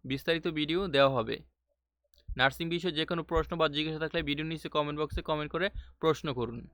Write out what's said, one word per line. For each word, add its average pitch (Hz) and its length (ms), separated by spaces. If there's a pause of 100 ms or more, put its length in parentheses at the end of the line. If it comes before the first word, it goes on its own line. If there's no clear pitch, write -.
(120)
বিস্তারিত 160 340 (140)
ভিডিও 156 200 (160)
দেওয়া 139 220
হবে। 113 180 (920)
নার্সিং 135 440
বিষয়ে 170 260
যে 160 100
কোনো 170 120 (100)
প্রশ্ন 160 200 (100)
বা 156 140
জিজ্ঞাসা 156 280
থাকলে 165 160 (100)
ভিডিও 147 220
নিচে 156 240
কমেন্ট 147 260
বক্সে 156 280
কমেন্ট 151 260
করে 180 120 (340)
প্রশ্ন 160 260 (120)
করুন। 117 200 (140)